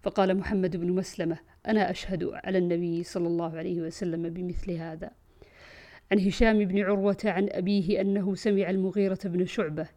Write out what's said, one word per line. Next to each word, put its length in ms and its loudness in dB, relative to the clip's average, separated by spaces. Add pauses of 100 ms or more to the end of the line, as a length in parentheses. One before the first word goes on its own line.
فقال 360 2
محمد 400 0
بن 140 0
مسلمة: 460 -2 (300)
"أنا 240 4
أشهد 320 -4
على 340 -2
النبي 460 0
صلى 240 -4
الله 300 -2
عليه 240 -4
وسلم 480 -4
بمثل 420 -6
هذا." 400 -8 (1000)
عن 80 4
هشام 460 4
بن 140 2
عروة 460 2
عن 260 2
أبيه 500 2
أنه 340 0
سمع 340 0
المغيرة 560 0
بن 200 0
شعبة 520 -4